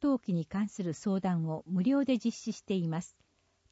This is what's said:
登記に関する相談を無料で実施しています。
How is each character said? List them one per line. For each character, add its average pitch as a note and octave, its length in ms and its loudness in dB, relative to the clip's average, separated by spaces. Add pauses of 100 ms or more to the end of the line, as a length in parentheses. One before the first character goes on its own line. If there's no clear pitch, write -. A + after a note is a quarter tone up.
登 C#4 200 2
記 G3 120 -2
に E3 120 0
関 G3+ 220 -2
す - 160 -6
る E3+ 100 -2
相 F#3+ 280 -2
談 F3 240 0
を D#3+ 220 -4
無 F3+ 160 0
料 C#4 200 4
で C4 140 2
実 A3+ 180 -2
施 - 160 -8
し - 100 -8
て - 120 -4
い F3 160 0
ま D#3+ 120 -2
す。 - 140 -12 (560)